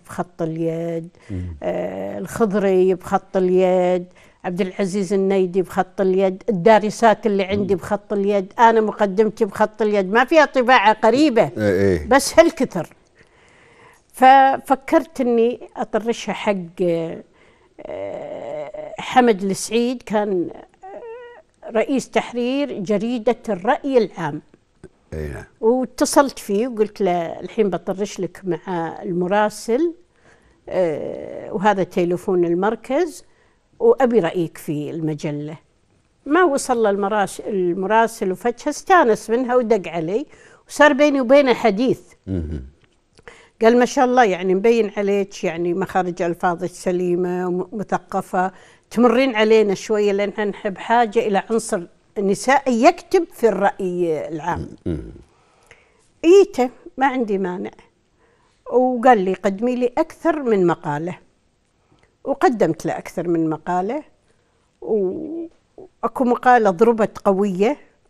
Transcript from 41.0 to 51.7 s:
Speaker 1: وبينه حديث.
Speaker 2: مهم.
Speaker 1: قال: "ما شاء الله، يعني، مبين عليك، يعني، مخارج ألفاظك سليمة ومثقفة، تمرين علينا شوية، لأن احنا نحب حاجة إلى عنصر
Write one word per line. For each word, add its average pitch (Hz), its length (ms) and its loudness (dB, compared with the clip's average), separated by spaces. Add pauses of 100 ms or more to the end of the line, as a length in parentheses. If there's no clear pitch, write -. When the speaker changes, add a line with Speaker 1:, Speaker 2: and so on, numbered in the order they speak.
Speaker 1:
وبينه 262 340 4
حديث. 226 460 0 (260)
Speaker 2:
مهم. 80 360 -6 (1000)
Speaker 1:
قال: 233 160 6
"ما 247 60 6
شاء 254 200 0
الله، 247 200 4
يعني، 185 300 0
مبين 214 420 2
عليك، 202 480 -2
يعني، 170 300 -2
مخارج 180 480 -4
ألفاظك 175 480 -2
سليمة 180 800 -2
ومثقفة، 185 1040 -4 (380)
تمرين 240 460 2
علينا 214 380 4
شوية، 208 380 -2
لأن 202 160 -2
احنا 208 160 -6
نحب 202 340 -6
حاجة 233 400 0
إلى 196 320 0
عنصر 220 320 -2 (360)